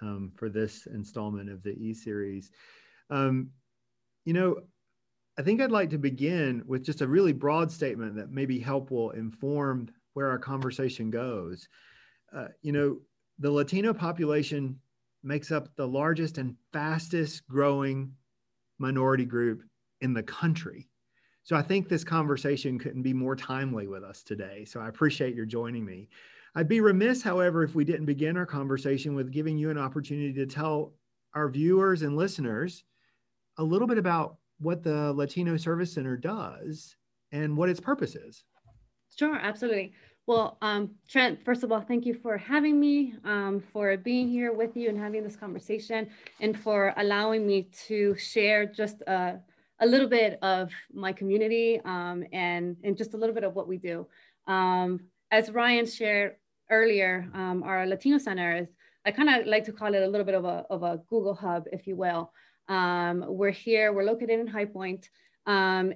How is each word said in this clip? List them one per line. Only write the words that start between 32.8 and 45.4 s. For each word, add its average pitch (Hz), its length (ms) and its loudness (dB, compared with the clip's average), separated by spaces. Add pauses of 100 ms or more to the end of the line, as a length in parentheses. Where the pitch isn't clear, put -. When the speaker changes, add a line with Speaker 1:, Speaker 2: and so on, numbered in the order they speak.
Speaker 1:
a 160 60 0
little 196 240 2
bit 233 100 2
about 170 380 0 (240)
what 165 240 -2
the 151 300 0
Latino 160 420 0
Service 170 360 -2
Center 131 240 -4
does 156 800 -8 (380)
and 151 240 -2
what 170 120 2
its 180 120 0
purpose 269 340 -2
is. - 300 -18 (760)
Speaker 2:
Sure, 302 160 2
absolutely. 214 600 -4 (340)
Well, 226 340 2
um, 208 300 0 (160)
Trent, - 360 2
first 247 200 0
of 220 80 0
all, 220 80 2
thank 240 260 -2
you 233 80 0
for 226 240 -4
having 294 400 2
me, 285 360 4 (100)
um, 202 360 0 (120)
for 202 240 2
being 240 320 0
here 240 240 0
with 226 240 -2
you 233 140 -2
and 208 60 -2
having 208 280 -4
this 208 100 -10
conversation, 214 760 -6 (300)